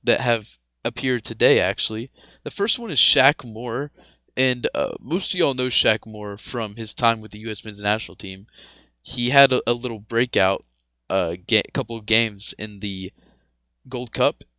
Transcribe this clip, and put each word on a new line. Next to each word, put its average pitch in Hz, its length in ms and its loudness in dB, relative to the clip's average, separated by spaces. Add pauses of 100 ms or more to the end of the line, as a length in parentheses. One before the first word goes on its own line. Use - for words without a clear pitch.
that 117 180 4
have 117 380 -2 (260)
appeared 123 400 -2
today, 123 360 4
actually. 107 500 -2 (320)
The 131 80 -8
first - 280 -2
one 233 120 -8
is 147 80 0
Shaq - 460 4
Moore, 120 460 -6 (460)
and, 127 380 0
uh, 57 260 -2
most 175 340 -4
of 185 40 -6
y'all 147 160 2
know 127 120 -2
Shaq 117 400 2
Moore 104 300 -10
from 107 400 -6
his 113 180 -6
time 113 260 2
with 107 120 -14
the 107 80 -12
U 110 100 -8
S 104 140 -10
men's 104 160 -12
national 104 360 -2
team. 95 300 -12 (560)
He 120 280 -2
had 139 220 8
a, 127 140 2
a 120 60 2
little 120 280 -4
breakout, 104 640 2 (460)
uh, 90 260 0 (100)
ga-, 107 160 4 (100)
couple 117 240 -6
of 107 100 -12
games 107 520 0
in 104 220 -10
the 95 320 -6 (760)
Gold 123 240 -8
Cup 131 320 0 (140)